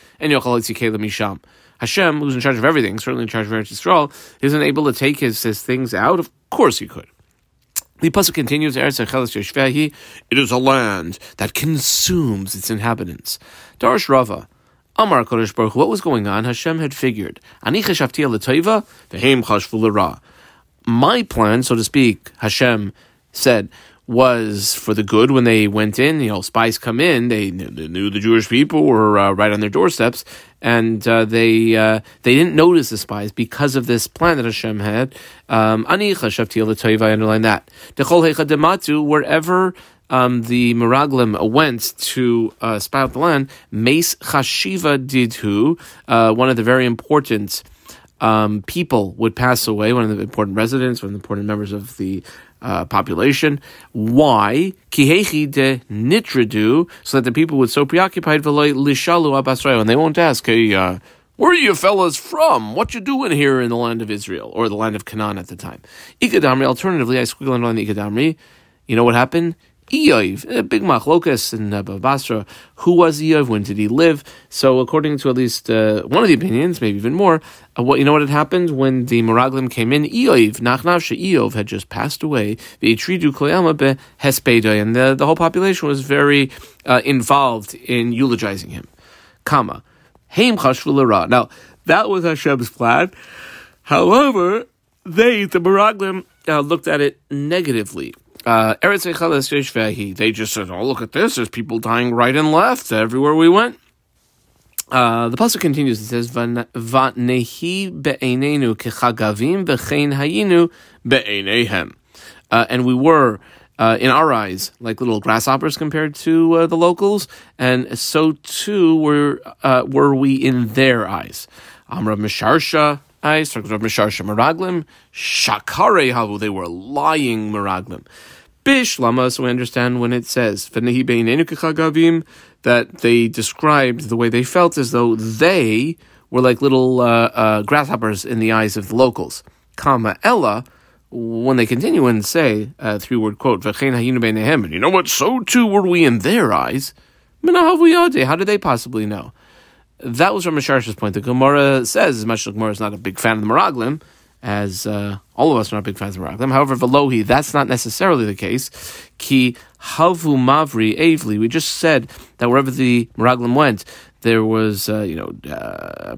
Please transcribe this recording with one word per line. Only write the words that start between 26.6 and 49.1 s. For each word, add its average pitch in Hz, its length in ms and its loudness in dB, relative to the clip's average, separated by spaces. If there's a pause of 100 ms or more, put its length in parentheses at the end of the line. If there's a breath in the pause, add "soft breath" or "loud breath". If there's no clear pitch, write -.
come 117 200 -6
in, 135 300 2
they 104 240 -2
kn-, 87 240 -12
they 78 100 -10
knew 95 240 -6
the 101 80 -4
Jewish 110 300 2
people 147 360 2
were, 110 320 4
uh, 98 140 4
right 101 220 2
on 104 80 -2
their 107 100 -2
doorsteps, 123 540 0 (360 loud breath)
and, 113 460 0
uh, 113 180 4
they, 113 520 2
uh, 110 240 2 (220 soft breath)
they 123 120 4
didn't 156 220 2
notice 165 340 4
the 110 80 -6
spies 104 320 -8
because 131 460 -4
of 123 100 -2
this 120 220 -2
plan 165 300 0
that 120 80 -2
Hashem 107 340 -6
had. 110 340 -4 (340 loud breath)
Um, 110 400 0
"Ani 196 260 2
chashavti 110 520 -2
l'toiva," 110 360 0
I 107 100 4
underline 110 300 2
that. 110 280 0 (240 loud breath)
"Dechol 165 340 4
heicha 156 180 0
dematu," 151 580 0
wherever, 160 680 0 (340 loud breath)
um, 123 340 0
the 120 320 2
Meraglim 120 760 2
went 123 500 0
to, 117 640 -2
uh, 110 200 -4
spy 135 220 -4
out 131 100 -2
the 123 80 -6
land, 143 280 0 (220 loud breath)
Meis 135 460 0
Chashiva 151 840 -2
Didhu, 123 800 0 (300 loud breath)
uh, 113 240 4
one 123 180 2
of 127 60 0
the 113 80 -2
very 127 200 4
important, 117 800 -2 (580 loud breath)
um, 107 460 0
people 117 520 -2